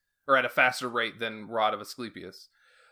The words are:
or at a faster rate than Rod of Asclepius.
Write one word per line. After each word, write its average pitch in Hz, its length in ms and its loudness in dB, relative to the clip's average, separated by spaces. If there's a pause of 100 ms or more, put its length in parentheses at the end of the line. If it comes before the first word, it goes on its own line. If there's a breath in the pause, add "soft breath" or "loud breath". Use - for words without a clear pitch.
(280)
or 135 80 6
at 127 80 2
a 120 40 -2
faster 127 400 4
rate 113 300 -4
than 110 300 -6
Rod 110 260 2
of 104 60 -8
Asclepius. 95 680 -12 (440 soft breath)